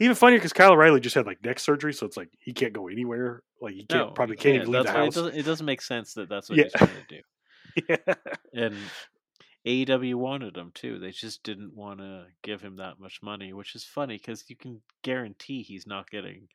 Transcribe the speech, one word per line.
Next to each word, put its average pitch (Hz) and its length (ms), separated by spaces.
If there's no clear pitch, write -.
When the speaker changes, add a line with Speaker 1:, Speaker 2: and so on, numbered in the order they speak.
Speaker 1:
even 240 140
funnier 247 240
'cause 175 140
Kyle 190 200
O'Reilly 156 280
just 120 140
had, 131 120
like, 95 160
neck 117 160
surgery, 147 360
so 120 100
it's 101 140
like 90 100
he 131 120
can't 117 220
go 95 140
anywhere. 120 540
Like, 107 120
he 98 140
can't, 156 220
Speaker 2:
No, - 40
Speaker 1:
probably 113 240
can't 139 200
Speaker 2:
yeah, 117 60
Speaker 1:
even 120 100
leave 127 120
Speaker 2:
that's - 80
Speaker 1:
the - 60
Speaker 2:
why 147 80
Speaker 1:
house. - 100
Speaker 2:
it 170 40
doesn't, 160 200
it - 40
doesn't 160 220
make 135 160
sense 117 320
that 101 140
that's 101 220
what 156 80
Speaker 1:
Yeah. 147 60
Speaker 2:
he's - 100
trying - 160
to - 80
do. - 60
Speaker 1:
<laughs> 165 120
Yeah. 175 260
Speaker 2:
And 117 220
A 120 60
E 131 160
W 127 320
wanted 127 400
him, 87 160
too. 117 240
They 92 120
just 110 320
didn't 101 320
wanna 98 520
give 104 180
him 98 160
that 95 240
much 92 220
money, 98 320
which 98 200
is 113 100
funny 131 340
'cause 113 300
you 120 80
can 117 260
guarantee 127 600
he's 95 240
not 98 240
getting 98 440